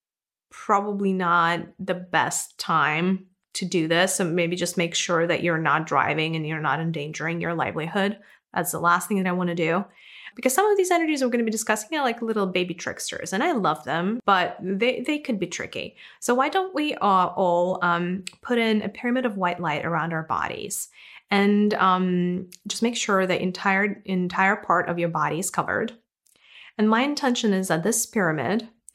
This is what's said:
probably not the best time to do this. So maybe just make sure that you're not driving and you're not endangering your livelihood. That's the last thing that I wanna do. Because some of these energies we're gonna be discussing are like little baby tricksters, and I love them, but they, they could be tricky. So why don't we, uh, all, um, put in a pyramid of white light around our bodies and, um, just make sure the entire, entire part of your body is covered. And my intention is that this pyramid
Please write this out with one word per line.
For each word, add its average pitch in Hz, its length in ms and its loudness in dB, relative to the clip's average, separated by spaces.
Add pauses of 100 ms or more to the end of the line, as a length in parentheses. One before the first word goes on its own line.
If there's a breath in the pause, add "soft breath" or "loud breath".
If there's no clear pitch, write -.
(520)
probably 202 640 0
not 175 480 2 (180)
the 190 160 -2
best - 640 -2
time 165 640 2 (280)
to - 120 -6
do 170 220 0
this. 180 280 4
So 202 80 -2
maybe 170 320 0
just 180 220 -4
make 170 180 -2
sure 170 320 0
that 165 160 0
you're 170 140 0
not 160 300 2
driving 156 480 0
and 156 120 -4
you're 156 140 -4
not 151 180 0
endangering 160 640 -4
your 170 120 -2
livelihood. 165 640 -2 (340 loud breath)
That's 175 180 -2
the - 80 -6
last 175 280 2
thing 208 100 0
that 185 120 0
I 180 40 0
wanna 175 220 0
do. 175 300 0 (500 loud breath)
Because 254 180 2
some 415 160 4
of 403 80 4
these 370 140 2
energies 311 300 2
we're 254 80 2
gonna 240 140 2
be 220 80 0
discussing 220 460 -2
are 285 60 0
like 233 180 -2
little 214 240 0
baby 180 280 -2
tricksters, - 600 -8
and 214 100 0
I 359 80 2
love 170 320 0
them, 180 420 -2
but 180 360 2
they, 196 400 0
they 294 180 -2
could 233 200 -4
be 175 80 -2
tricky. - 480 -10 (240 loud breath)
So - 140 0
why 262 160 2
don't 370 240 -2
we, 302 220 0
uh, 190 400 4
all, 175 460 2
um, 175 420 0 (180)
put 247 160 -2
in 220 240 2
a 202 80 -6
pyramid 247 360 -2
of 202 120 -4
white 175 220 -2
light 156 260 -2
around 165 280 -2
our 160 100 -4
bodies - 680 -6 (420 loud breath)
and, 208 440 4
um, 185 760 2 (180)
just - 140 -8
make 233 140 0
sure 190 300 2
the 185 160 0
entire, 196 640 0
entire 190 500 0
part 175 340 0
of 170 80 -2
your 170 120 0
body 156 300 -2
is 185 100 -4
covered. 170 440 -2 (840 loud breath)
And 214 120 4
my 226 120 4
intention 254 520 0
is 190 140 0
that 165 160 0
this 226 220 0
pyramid 175 640 0 (260 soft breath)